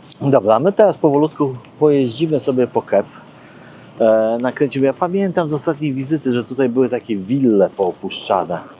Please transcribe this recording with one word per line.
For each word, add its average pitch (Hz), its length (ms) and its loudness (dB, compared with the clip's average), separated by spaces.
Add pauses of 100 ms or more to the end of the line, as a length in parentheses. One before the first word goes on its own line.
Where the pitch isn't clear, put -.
(200)
Dobra, 113 380 2
my 175 140 0
teraz 196 240 2
powolutku 147 600 0 (220)
pojeździmy 143 640 2
sobie 127 260 0
po 117 160 -2
Kep. 104 240 0 (920)
E, 110 400 2
nakręcimy. 131 460 -2
Ja 135 60 2
pamiętam 180 580 -2
z 151 40 -2
ostatniej 147 380 -2
wizyty, 135 400 -2
że 120 120 -2
tutaj 127 240 -2
były 123 200 0
takie 113 280 -4
wille 104 540 2
poopuszczane. 90 880 -4 (220)